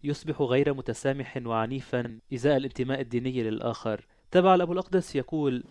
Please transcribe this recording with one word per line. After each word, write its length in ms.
يصبح 380
غير 320
متسامح 720
وعنيفاً 760
إزاء 240
الانتماء 440
الديني 420
للآخر." 640
تبع 240
الأب 160
الأقدس 440
يقول: 560